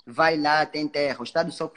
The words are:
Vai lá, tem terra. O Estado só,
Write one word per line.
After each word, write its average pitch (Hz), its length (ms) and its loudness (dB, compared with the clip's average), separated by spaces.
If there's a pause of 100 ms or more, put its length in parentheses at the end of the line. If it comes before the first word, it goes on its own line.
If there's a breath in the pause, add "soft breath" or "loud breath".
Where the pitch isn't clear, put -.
Vai 160 320 2
lá, 151 260 4
tem 151 240 -4
terra. 143 320 -2
O 120 40 -10
Estado 165 280 -2
só, 160 240 -6